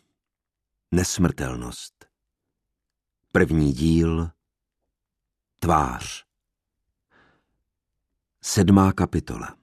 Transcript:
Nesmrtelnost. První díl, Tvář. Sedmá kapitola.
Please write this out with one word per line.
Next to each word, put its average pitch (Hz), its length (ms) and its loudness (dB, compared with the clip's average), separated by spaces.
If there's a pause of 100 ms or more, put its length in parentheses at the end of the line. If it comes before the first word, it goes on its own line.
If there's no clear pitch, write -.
(920)
Nesmrtelnost. 67 1120 -4 (1300)
První 80 400 2
díl, 82 580 0 (1300)
Tvář. 73 680 -2 (2250)
Sedmá 95 500 4
kapitola. - 720 -6